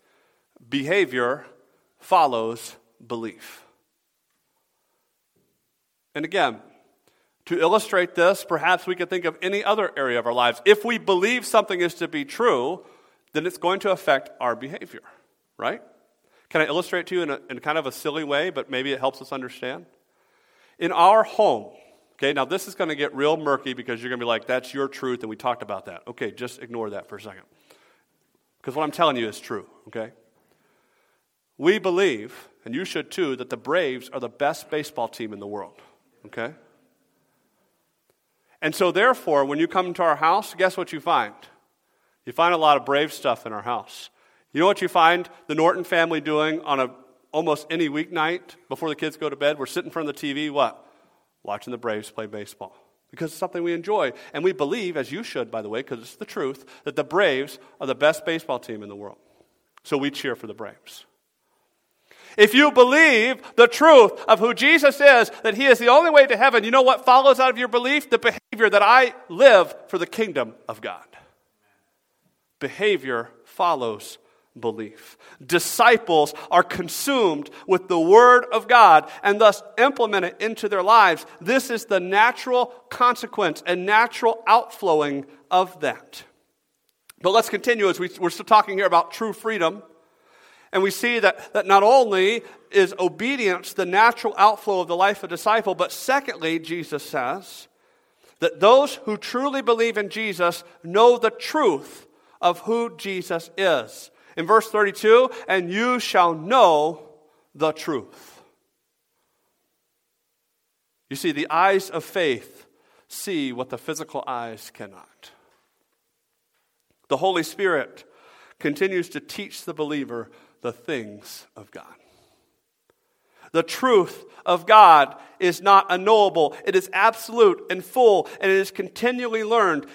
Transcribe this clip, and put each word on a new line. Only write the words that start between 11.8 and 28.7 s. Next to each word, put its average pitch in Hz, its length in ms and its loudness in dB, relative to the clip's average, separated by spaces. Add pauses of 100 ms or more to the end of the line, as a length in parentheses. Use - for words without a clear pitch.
is 170 140 -2
to 170 120 -8
be 143 180 -8
true, 165 580 -2 (500)
then 156 120 -4
it's 180 120 -8
going 175 240 -2
to 202 100 -2
affect 147 380 -2 (100)
our 120 160 -4
behavior, 135 480 -18 (540)
right? 143 240 -6 (680)
Can 160 120 0
I 156 40 2
illustrate 175 420 -4
to 185 80 -8
you 175 60 -2
in 160 80 -6
a, 139 100 -6 (100)
in 123 100 -14
kind 151 180 -4
of 151 80 -6
a 131 60 -8
silly 156 320 -8
way, 147 260 -4
but 143 200 -10
maybe 135 220 -6
it 131 80 -6
helps 131 220 -6
us 135 100 -16
understand? 131 540 -12 (920)
In 170 120 -4
our 202 320 4
home, 139 480 -2 (440)
okay, 139 180 -2
now 139 100 -2
this 170 240 -8
is 190 80 -18
gonna 165 200 -6
get 143 200 -6
real 147 220 0
murky 139 360 -4
because 120 280 -10
you're 123 80 -12
gonna 123 100 -8
be 120 60 -8
like, 113 200 -4
"That's 127 280 -6
your 139 140 -6
truth, 127 340 -8
and 113 80 -12
we 110 60 -12
talked 120 260 -8
about 101 240 -12
that." 87 220 -18
Okay, 117 240 -10
just 123 280 -14
ignore 117 300 -12
that 101 180 -14
for 104 100 -20
a 98 40 -20
second. 98 220 -20 (1200)
'Cause 127 120 -12